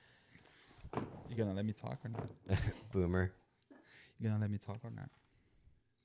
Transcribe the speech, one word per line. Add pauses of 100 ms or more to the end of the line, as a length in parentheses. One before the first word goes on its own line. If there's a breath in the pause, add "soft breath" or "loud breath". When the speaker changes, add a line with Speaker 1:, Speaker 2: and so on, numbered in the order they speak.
(1300 loud breath)
Speaker 1:
You
gonna
let
me
talk
or
not? (140)
Speaker 2:
<laughs>
Boomer. (880 loud breath)
Speaker 1:
You
gonna
let
me
talk
or
not? (960)